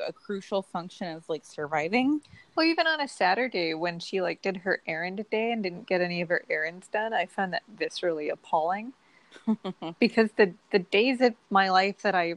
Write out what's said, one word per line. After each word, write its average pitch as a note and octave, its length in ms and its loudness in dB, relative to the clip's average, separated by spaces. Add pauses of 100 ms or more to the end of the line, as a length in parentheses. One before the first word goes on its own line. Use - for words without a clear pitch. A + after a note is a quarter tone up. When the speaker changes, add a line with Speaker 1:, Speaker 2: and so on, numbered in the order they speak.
Speaker 1:
a - 60 -4
crucial G3 500 -4
function F3 540 -8
of, E3 120 -16
like, D3+ 160 -4
surviving. F3 760 0 (340)
Speaker 2:
Well, D#4+ 120 2
even E4 200 2
on D#4 140 2
a C#4 80 -2
Saturday F#3+ 640 0
when E3+ 240 -4
she, F#3+ 220 -4
like, E3+ 220 -2
did F#3+ 160 -2
her F#3 280 -2
errand F3+ 440 -6
day A3+ 220 0
and A3+ 100 -2
didn't F3+ 240 -6
get F3+ 160 2
any F3 180 0
of E3 80 -2
her E3+ 220 0
errands E3 380 -4
done, A3 260 -4
I F3+ 120 0
found F#3+ 280 -4
that - 80 -4 (140)
viscerally D#3 540 -4
appalling. F3+ 680 -2
Speaker 1:
<laughs> - 40 -20 (1000)
Speaker 2:
Because A3+ 360 4
the, F#3+ 180 4 (160)
the G#3 80 4
days A#3 420 2
of B3 140 6 (160)
my G3 200 4
life F#3+ 320 2
that G3 120 2
I E3+ 220 2